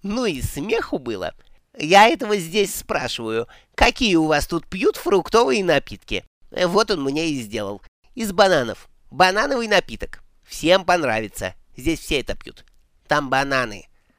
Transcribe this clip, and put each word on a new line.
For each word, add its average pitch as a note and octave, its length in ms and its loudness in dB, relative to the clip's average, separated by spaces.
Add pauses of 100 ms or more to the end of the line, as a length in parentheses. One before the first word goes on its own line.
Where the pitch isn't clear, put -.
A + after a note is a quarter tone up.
Ну A3 240 -4
и D3 160 -2
смеху G3+ 560 -4
было. G#2+ 380 -8 (420)
Я G3 300 6
этого G#3+ 300 0
здесь F#3 360 -2
спрашиваю. A#2 760 -6 (280)
Какие A3 400 2
у D#3+ 100 4
вас D3 220 0
тут E3 180 -4
пьют A#3 320 -2
фруктовые A3 680 2
напитки? C3 600 -2 (240)
Вот F#3+ 400 2
он F3 140 -2
мне D3+ 260 -2
и C#3+ 100 -4
сделал. G#2 440 -8 (300)
Из A3 200 -6
бананов. E3+ 560 2 (200)
Банановый G#3 600 2
напиток. - 520 -2 (220)
Всем F3+ 400 2
понравится. A2+ 720 -2 (220)
Здесь C#3+ 220 -4
все D3+ 200 -2
это - 160 -6
пьют. - 300 -18 (420)
Там D3 220 0
бананы». C3 580 -2 (320)